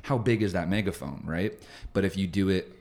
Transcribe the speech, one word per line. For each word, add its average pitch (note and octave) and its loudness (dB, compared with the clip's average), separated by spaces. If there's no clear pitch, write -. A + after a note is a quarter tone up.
how C#3 2
big A2+ 2
is F#2+ 0
that F2 0
megaphone, F#2 -2
right? E2+ -2
But G2 2
if F#2 -2
you F#2+ 2
do F#2+ 2
it F#2 0